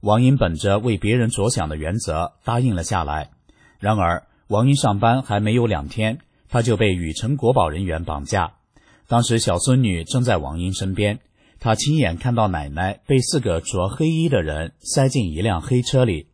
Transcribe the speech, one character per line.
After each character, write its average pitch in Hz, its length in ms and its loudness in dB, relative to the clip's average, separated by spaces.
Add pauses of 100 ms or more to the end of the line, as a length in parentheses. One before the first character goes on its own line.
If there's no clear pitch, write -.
王 107 200 2
英 127 140 6
本 87 200 0
着 98 240 2
为 110 180 0
别 107 180 0
人 120 140 2
着 101 200 0
想 82 200 -4
的 78 80 -6
原 80 200 -4
则 85 360 -4 (100)
答 117 160 0
应 123 160 2
了 85 80 -4
下 85 220 -2
来。 73 260 -6 (460)
然 107 200 0
而， 87 280 0 (220)
王 107 200 2
英 139 80 6
上 104 240 0
班 117 220 2
还 104 180 -2
没 107 140 0
有 120 140 2
两 76 200 -2
天， 110 320 -4 (300)
他 120 120 0
就 113 140 2
被 101 200 2
禹 82 180 -4
城 113 220 -2
国 120 180 2
保 92 160 4
人 82 140 -4
员 82 200 -4
绑 76 200 -6
架。 87 300 -2 (540)
当 120 140 2
时 117 160 0
小 87 220 0
孙 131 240 2
女 87 200 0
正 123 200 -2
在 117 140 0
王 76 220 -6
英 90 140 -2
身 95 220 -4
边， 104 240 0 (400)
他 113 160 2
亲 147 220 0
眼 95 200 0
看 123 160 -2
到 113 140 2
奶 76 220 -4
奶 90 360 -4
被 135 140 4
四 139 200 0
个 87 220 -2
着 95 280 -2
黑 160 200 0
衣 160 200 0
的 117 120 2
人 78 380 -6
塞 135 300 0
进 110 220 -2
一 78 100 -6
辆 95 200 0
黑 123 220 0
车 127 220 2
里。 85 280 -4